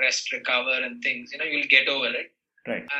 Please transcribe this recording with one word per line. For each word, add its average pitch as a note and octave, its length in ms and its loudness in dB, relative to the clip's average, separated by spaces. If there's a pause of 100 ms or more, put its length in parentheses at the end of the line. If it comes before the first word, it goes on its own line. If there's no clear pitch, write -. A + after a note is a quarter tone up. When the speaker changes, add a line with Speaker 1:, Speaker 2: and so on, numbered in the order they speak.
Speaker 1:
rest, B2+ 320 0
recover B2+ 500 0
and A#2+ 200 -8
things, B2 300 -4
you C#3+ 60 -8
know, D#3 80 -4
you'll D3 220 -2
get C3+ 200 6
over C3+ 200 2
it. A#2 240 -6 (340)
Speaker 2:
Right. A2 180 -6 (160)